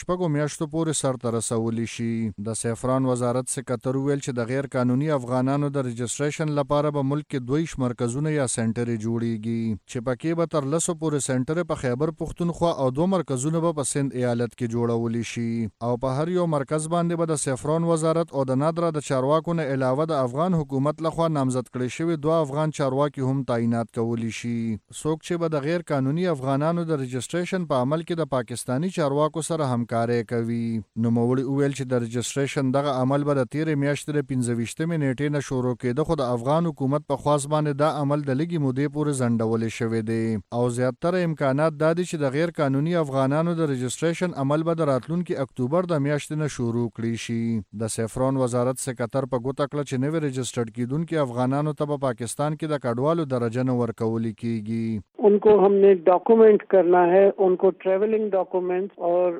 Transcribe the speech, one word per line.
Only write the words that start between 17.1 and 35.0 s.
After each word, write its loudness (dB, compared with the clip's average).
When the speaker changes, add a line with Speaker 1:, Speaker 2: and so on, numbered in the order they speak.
Speaker 1:
به 0
د -2
سیفران 0
وزارت 0
او 0
د 0
نادرا 0
د -4
چارواکو 2
نه -2
علاوه 0
د 0
افغان 0
حکومت -2
لخوا 0
نامزد 0
کړي -2
شوي -2
دوه 2
افغان 0
چارواکي 0
هم 0
تعینات 0
کولی -2
شي. -6
څوک -2
چې -2
به 0
د -2
غیر -2
قانوني 0
افغانانو 0
د 0
رجسټریشن -4
په 2
عمل 0
کې -6
د -2
پاکستاني -2
چارواکو 0
سره -2
همکاري 0
کوي. -2
نوموړي 2
وویل 0
چې -6
د 2
رجسټریشن -2
دغه 0
عمل 2
به 2
د 0
تیرې -2
میاشتې -2
د 0
پنځه 0
ویشتمې -2